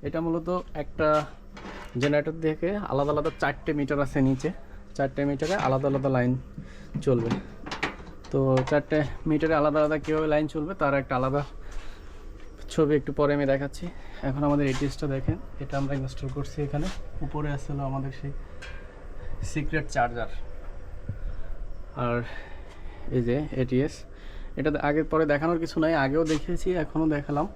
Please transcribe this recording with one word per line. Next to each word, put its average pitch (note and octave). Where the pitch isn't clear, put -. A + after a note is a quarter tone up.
এটা D3+
মূলত E3
একটা D#3
জেনারেটর D3
থেকে D#3
আলাদা C#3+
আলাদা D3
চারটে C#3+
মিটার C#3+
আছে -
নিচে, C3+
চারটে C#3
মিটারে D3+
আলাদা C3+
আলাদা C3+
লাইন B2
চলবে। A#2+
তো C#3
চারটে D3
মিটারে D#3
আলাদা D3+
আলাদা D3+
কীভাবে D#3
লাইন D3+
চলবে D#3+
তার C#3
একটা C3
আলাদা C3+
ছবি D3+
একটু C3+
পরে D3
আমি C#3+
দেখাচ্ছি। C#3
এখন C#3
আমাদের C#3+
এটিএসটা C#3+
দেখেন, D3
এটা C#3
আমরা C#3
ইনস্টল C3
করছি C#3
এখানে। D3
উপরে D3
আছে C3+
হলো C#3
আমাদের C3+
সেই C#3+
সিক্রেট D#3
চার্জার। A#2+
আর A#2+
এই B2
যে B2
এটিএস, B2+
এটা C#3+
আগে D3+
পরে D#3+
দেখানোর E3
কিছু E3
নাই, D#3+
আগেও D3
দেখিয়েছি, F3
এখনও D#3+
দেখালাম। C#3+